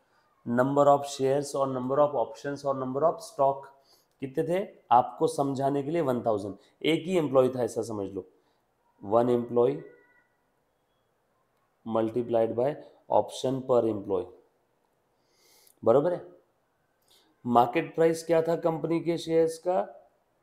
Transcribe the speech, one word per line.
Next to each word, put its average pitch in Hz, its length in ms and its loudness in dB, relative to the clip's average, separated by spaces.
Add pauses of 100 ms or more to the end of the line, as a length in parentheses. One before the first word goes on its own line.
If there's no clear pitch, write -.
(480)
number 135 380 2
of 139 180 6
shares 139 520 -2
और 135 180 -2
number 131 240 -4
of 147 180 2
options 143 500 -6
और 139 140 -2
number 131 220 -4
of 156 140 2
stock 139 500 -2 (540)
कितने 135 240 -4
थे? 180 240 -2 (240)
आपको 135 360 2
समझाने 139 560 -2
के 139 80 -6
लिए 170 100 -2
वन 127 200 0
थाउजेंड। 104 340 -2 (280)
एक 160 200 0
ही 180 140 -2
employee 131 320 4
था, 123 140 -4
ऐसा 113 180 -4
समझ 104 300 -6
लो, 95 180 -10 (760)
one 117 240 2
employee 120 480 0 (2000)
multiplied 113 680 0
by 131 200 -2 (360)
option 131 500 0 (100)
per 120 120 4
employee, 98 420 -2 (1600)
बरोबर 143 300 4
है? 175 140 -10 (1200)
market 123 500 2
price 165 300 2
क्या 165 160 2
था 165 140 0
company 165 440 -2
के 160 180 -4
shares 165 400 0
का? 185 240 -2 (600)